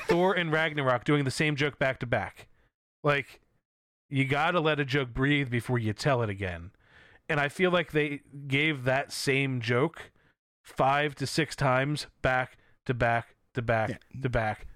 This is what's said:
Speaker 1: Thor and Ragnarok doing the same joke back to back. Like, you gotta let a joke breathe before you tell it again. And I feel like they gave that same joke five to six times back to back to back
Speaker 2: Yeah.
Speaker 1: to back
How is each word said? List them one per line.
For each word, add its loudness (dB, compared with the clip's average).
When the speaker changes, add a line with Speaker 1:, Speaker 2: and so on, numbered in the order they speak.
Speaker 1:
Thor 4
and -2
Ragnarok 2
doing 2
the 0
same 0
joke -2
back 0
to -6
back. -4
Like, -2
you 2
gotta 2
let 2
a 0
joke -2
breathe 2
before 0
you -2
tell 0
it -2
again. -8
And 0
I 2
feel 0
like 0
they 0
gave 0
that 0
same 0
joke 0
five 0
to -4
six -2
times 0
back -2
to -2
back 0
to -4
back 0
Speaker 2:
Yeah. -12
Speaker 1:
to -2
back -2